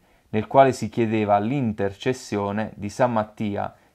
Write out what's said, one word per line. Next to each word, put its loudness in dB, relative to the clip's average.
nel -2
quale 6
si -6
chiedeva 2
l'intercessione -4
di -8
San 0
Mattia -4